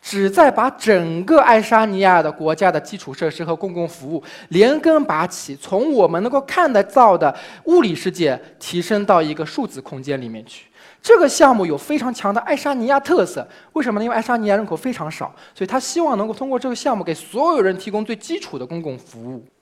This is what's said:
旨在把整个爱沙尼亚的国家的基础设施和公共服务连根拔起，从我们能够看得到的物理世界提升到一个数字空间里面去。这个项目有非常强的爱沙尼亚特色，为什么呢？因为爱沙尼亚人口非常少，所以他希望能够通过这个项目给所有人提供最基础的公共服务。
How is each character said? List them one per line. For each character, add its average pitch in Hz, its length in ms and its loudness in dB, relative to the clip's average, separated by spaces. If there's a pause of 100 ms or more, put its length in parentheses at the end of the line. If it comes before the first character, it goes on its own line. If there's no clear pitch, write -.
旨 196 260 -2
在 285 220 6
把 226 220 0
整 175 520 0
个 214 160 6
爱 226 200 6
沙 220 260 2
尼 190 140 -4
亚 180 220 6
的 151 80 0
国 156 240 -2
家 180 160 2
的 156 80 -2
基 190 200 -10
础 135 160 -14
设 160 160 -4
施 160 120 -10
和 165 140 -4
公 185 160 -8
共 170 160 -6
服 143 260 -12
务 147 80 -6 (280)
连 226 300 4
根 311 260 4
拔 160 200 -2
起， 139 300 -12
从 226 380 -4
我 202 120 6
们 170 160 0
能 240 80 -2
够 277 120 0
看 320 280 0
得 202 140 4
到 208 320 6
的 156 180 2 (300)
物 339 160 6
理 202 140 2
世 185 160 -6
界 143 280 -2 (200)
提 175 240 -6
升 202 240 -2
到 185 160 4
一 151 100 -4
个 156 140 -6
数 233 200 -6
字 135 140 -14
空 131 220 -14
间 135 180 -6
里 120 80 -12
面 110 160 -14
去。 - 220 -20 (360)
这 - 140 6
个 339 100 4
项 269 300 4
目 196 80 0
有 151 140 -4
非 294 200 -4
常 240 140 -4
强 202 200 -4
的 214 100 0
爱 - 120 -2
沙 285 200 -4
尼 233 140 -4
亚 277 120 4
特 277 240 2
色， - 240 -10 (240)
为 311 100 -2
什 247 100 -2
么 208 60 -2
呢？ 214 60 -4
因 240 60 -4
为 233 40 -4
爱 220 60 -2
沙 240 160 -2
尼 214 120 -4
亚 196 80 2
人 214 100 -2
口 165 100 -6
非 247 160 -6
常 156 180 -8
少， - 240 -12 (200)
所 190 100 -6
以 - 20 -8
他 254 140 -2
希 - 220 -4
望 269 160 -2
能 214 100 -4
够 220 60 -8
通 269 160 -8
过 254 80 -2
这 254 100 -6
个 240 80 -6
项 254 200 -2
目 190 60 -6
给 165 120 -6
所 302 400 -2
有 254 80 0
人 190 160 2
提 208 120 -12
供 214 140 -6
最 226 100 -8
基 320 240 -10
础 - 200 -14
的 127 80 -12
公 165 160 -10
共 135 160 -10
服 117 340 -18
务。 120 100 -14 (200)